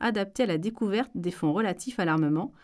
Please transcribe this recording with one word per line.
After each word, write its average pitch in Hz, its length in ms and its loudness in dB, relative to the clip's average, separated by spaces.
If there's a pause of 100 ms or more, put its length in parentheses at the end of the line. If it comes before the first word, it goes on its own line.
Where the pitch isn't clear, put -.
adaptées 214 420 0
à 240 40 4
la 170 120 0
découverte 220 560 -2
des 175 160 -2
fonds 160 220 0
relatifs 202 480 -2
à 185 40 2
l'armement, 156 480 2 (100)